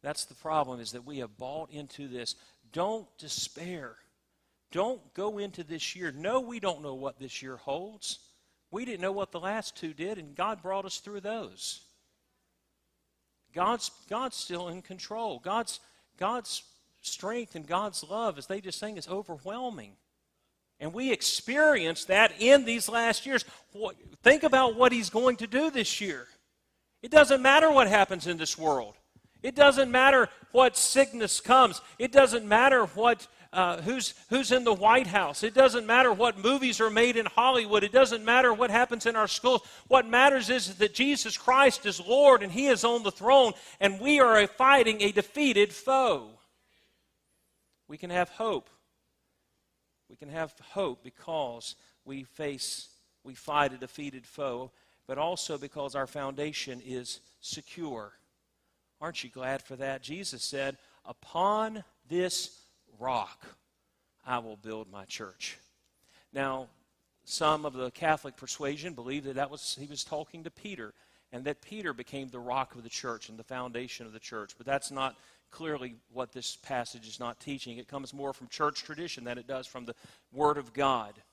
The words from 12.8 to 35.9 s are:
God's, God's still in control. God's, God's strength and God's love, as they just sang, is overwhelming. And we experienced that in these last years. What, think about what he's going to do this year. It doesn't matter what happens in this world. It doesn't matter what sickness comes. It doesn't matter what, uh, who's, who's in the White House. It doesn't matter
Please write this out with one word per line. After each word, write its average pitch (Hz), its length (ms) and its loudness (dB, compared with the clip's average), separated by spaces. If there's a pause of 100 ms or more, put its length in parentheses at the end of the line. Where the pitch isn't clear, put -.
God's, 208 380 -2 (180)
God's 247 280 -6
still 175 320 -10
in 175 140 -12
control. 190 580 -10
God's, 214 400 -6 (360)
God's 226 460 -6 (380)
strength 226 560 -10
and 156 100 -14
God's 185 380 -4
love, 196 340 -4
as 135 80 -16
they 196 140 -8
just 190 180 -12
sang, 208 200 -10
is 151 100 -14
overwhelming. 185 880 -10 (840)
And 160 140 -10
we 254 180 -4
experienced 240 960 0
that 196 320 4
in 254 260 6
these 233 240 -4
last 233 380 -2
years. 269 180 -2 (280)
What, 202 240 -8 (260)
think 294 220 6
about 262 320 4
what 247 160 6
he's 220 180 -4
going 240 280 2
to 226 100 -8
do 285 220 0
this 254 300 -4
year. 143 280 -8 (760)
It 240 80 -12
doesn't 277 320 6
matter 302 300 6
what 262 160 6
happens 190 380 2
in 175 100 -2
this 160 200 -6
world. 139 380 0 (480)
It 262 120 -4
doesn't 277 360 6
matter 254 380 6 (240)
what 247 240 6
sickness 233 640 0
comes. 240 400 6 (180)
It 240 120 -2
doesn't 233 360 6
matter 233 400 6
what, 220 400 0 (260)
uh, 175 300 0
who's, 233 320 -4 (160)
who's 254 200 0
in 247 140 2
the 226 100 4
White 220 320 4
House. 175 360 -2
It 214 120 -4
doesn't 240 320 6
matter 240 260 6